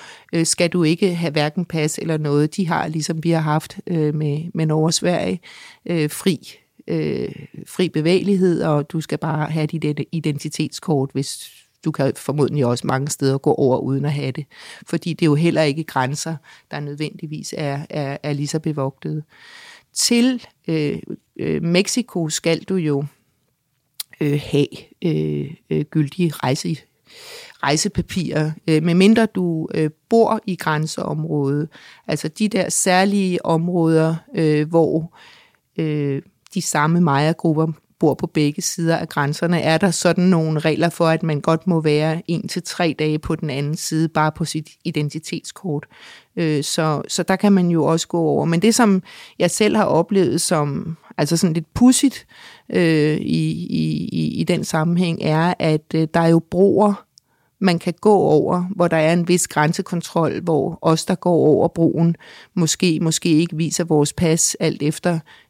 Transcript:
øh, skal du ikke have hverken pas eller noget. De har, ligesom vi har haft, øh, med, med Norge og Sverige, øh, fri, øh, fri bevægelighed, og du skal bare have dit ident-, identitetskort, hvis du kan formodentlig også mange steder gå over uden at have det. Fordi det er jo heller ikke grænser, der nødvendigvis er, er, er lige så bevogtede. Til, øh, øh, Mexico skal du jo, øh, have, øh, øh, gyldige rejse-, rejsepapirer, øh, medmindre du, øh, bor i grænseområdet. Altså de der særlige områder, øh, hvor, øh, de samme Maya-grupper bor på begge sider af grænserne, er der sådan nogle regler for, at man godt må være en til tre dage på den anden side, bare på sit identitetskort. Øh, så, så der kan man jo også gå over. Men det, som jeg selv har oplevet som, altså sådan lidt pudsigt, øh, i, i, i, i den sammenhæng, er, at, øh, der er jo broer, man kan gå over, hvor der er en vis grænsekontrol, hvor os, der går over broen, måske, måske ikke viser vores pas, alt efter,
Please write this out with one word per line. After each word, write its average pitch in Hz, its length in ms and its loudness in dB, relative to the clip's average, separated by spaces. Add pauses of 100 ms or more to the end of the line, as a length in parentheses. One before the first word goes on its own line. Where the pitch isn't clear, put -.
(320)
øh, 165 140 0
skal 175 240 0
du 180 120 0
ikke 175 320 2
have 170 180 -4
hverken 156 320 0
pas 151 340 -2
eller 160 200 -2
noget. 151 380 0
De 180 120 -2
har, 165 200 0
ligesom 160 360 -4
vi 170 60 2
har 165 100 2
haft, 156 460 -2
øh, 151 280 0
med, 151 280 -2 (120)
med 160 120 0
Norge 156 220 2
og 165 60 -2
Sverige, 180 460 -2 (460)
øh, 160 240 -2
fri, - 400 -4 (380)
øh, 151 400 -2 (380)
fri 185 220 -2
bevægelighed, 180 760 2
og 147 280 0
du 160 100 -4
skal 151 180 -6
bare 156 280 -2
have 156 200 -2
dit 156 180 -6
ident-, 151 280 -4
identitetskort, 151 1000 -4
hvis - 400 -6 (320)
du 160 60 -2
kan 139 260 0
formodentlig 147 500 0
også 120 200 -2
mange 135 220 -2
steder 135 300 0
gå 143 140 0
over 127 260 2
uden 135 260 -2
at 151 80 -2
have 139 200 -4
det. 147 120 -8 (420)
Fordi 165 260 -4
det - 100 -4
er 156 80 4
jo 147 40 6
heller 160 280 2
ikke 151 220 0
grænser, 143 520 -4 (340)
der 147 100 -10
nødvendigvis 147 760 -10
er, 143 240 -4 (100)
er, 139 320 -4
er 151 100 -4
lige 143 140 -4
så 156 140 -2
bevogtede. 151 600 -4 (720)
Til, 240 540 0 (220)
øh, 156 300 -2 (380)
øh, 156 260 -4
Mexico 175 680 0
skal 165 360 -2
du 190 120 -2
jo, 147 280 0 (1160)
øh, 147 240 0
have, 147 220 2 (380)
øh, 151 460 -2 (200)
øh, 156 140 0
gyldige 156 500 -2
rejse-, 151 480 -4 (800)
rejsepapirer, 156 880 -2 (180)
øh, 156 140 4
medmindre 196 440 6
du, 170 480 -4
øh, 156 160 0 (180)
bor 226 380 4
i 185 100 -4
grænseområdet. 151 1120 -2 (380)
Altså 156 220 -2
de 214 200 -2
der 196 200 0
særlige 190 800 2
områder, 165 680 2 (200)
øh, 151 340 2
hvor, 165 480 0 (600)
øh, 147 460 -2 (320)
de 180 80 -2
samme 165 380 2
Maya-grupper 160 720 2 (260)
bor 147 160 4
på - 120 -8
begge 151 360 0
sider 165 340 0
af 165 120 -4
grænserne, 156 520 0
er 160 180 2
der 185 120 2
sådan 175 340 2
nogle 160 360 2
regler 160 280 0
for, 165 180 -2
at 160 160 2
man 151 180 -2
godt 160 260 0
må 165 140 2
være 156 460 0
en - 220 -4
til 180 140 -6
tre 165 360 -2
dage 156 200 0
på 160 160 -4
den 156 160 -6
anden 143 260 -4
side, 160 320 -2
bare 156 240 0
på 165 120 -6
sit 156 240 -8 (160)
identitetskort. 156 1040 -6 (500)
Øh, 156 280 0
så, 156 440 -2
så - 140 -4
der 190 140 0
kan 202 160 4
man 180 160 4
jo 165 160 2
også 165 240 2
gå 175 100 -2
over. 151 260 2
Men 170 180 2
det, 220 120 6
som 202 280 4 (360)
jeg 175 120 2
selv 214 260 0
har 208 80 4
oplevet 175 560 2
som, 156 560 -2 (220)
altså 156 180 0
sådan 160 180 2
lidt 165 200 -6
pudsigt, 254 520 4 (440)
øh, 156 460 2
i, 160 500 -2
i, 156 460 -2
i, 160 280 -2
i 165 40 0
den 175 200 -2
sammenhæng, 170 580 0
er, 160 360 2
at, 156 360 -2
øh, 160 200 2
der 170 60 4
er 165 80 4
jo 165 100 6 (120)
broer, 196 520 4 (560)
man 180 200 2
kan 170 220 -4
gå 214 140 6
over, 180 500 4 (120)
hvor 180 120 2
der 165 80 0
er 160 160 4
en 170 160 0
vis 180 200 2
grænsekontrol, 160 920 -2
hvor 165 420 -2
os, 160 220 2
der 190 100 0
går 175 200 0
over 147 340 4
broen, 165 480 2 (380)
måske, 165 460 0
måske 165 280 0
ikke 160 280 2
viser 165 280 -2
vores 151 280 2
pas, 165 480 0
alt 156 220 -2
efter, 165 360 -2 (320)